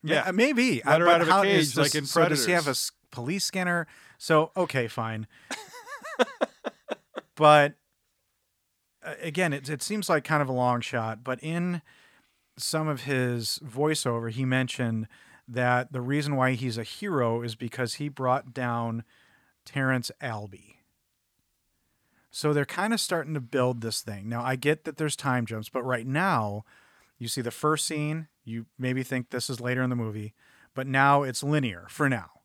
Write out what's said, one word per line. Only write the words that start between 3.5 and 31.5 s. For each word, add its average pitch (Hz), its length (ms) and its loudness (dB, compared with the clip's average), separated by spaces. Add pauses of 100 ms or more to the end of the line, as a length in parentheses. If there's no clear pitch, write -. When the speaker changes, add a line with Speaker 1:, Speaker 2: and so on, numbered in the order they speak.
Speaker 1:
So, 160 360 4
okay, 139 320 0
fine. 110 380 -6 (240)
<laughs> - 80 -8 (1800)
But, 151 380 8 (1300)
uh, 151 160 -10
again, 165 320 -2
it, 135 160 -6
it 151 120 -6
seems - 280 -4
like 156 140 4
kind 151 180 2
of 131 80 0
a 131 40 -2
long 123 280 2
shot, 113 420 -4
but 123 200 -4
in 175 380 -2 (760)
some 156 300 -2
of 131 160 -2
his 127 600 0
voiceover, 123 680 0
he 127 140 -4
mentioned 127 600 0 (400)
that 123 460 2
the 127 80 -4
reason 143 340 0
why 127 180 2
he's 117 240 -4
a 117 60 -4
hero 120 600 -2
is 113 120 -6
because 120 400 -6
he 147 140 -6
brought 131 440 -2
down 117 500 -2 (640)
Terrence 131 460 0 (100)
Albee. 107 560 -10 (1500)
So 147 220 0
they're 143 120 2
kinda 214 320 0
starting 160 380 -2
to 143 40 -2
build 123 420 0
this 113 200 -4
thing. 101 280 -10
Now, 117 140 -4
I 131 120 0
get 147 280 0
that 151 140 -8
there's 151 180 -2
time 127 300 0
jumps, 110 240 -8
but 127 140 -4
right 123 220 -2
now, 131 600 0 (520)
you 117 100 -8
see 127 140 -4
the 117 100 -4
first 151 340 0
scene, 151 420 -4 (160)
you 113 220 -8 (120)
maybe 127 260 -2
think 127 260 -6
this 127 200 -6
is 120 100 -6
later 123 240 0
in 127 60 0
the 127 60 -2
movie, 107 380 -6 (400)
but 131 140 -6
now 139 360 6
it's 131 200 -4
linear 131 460 0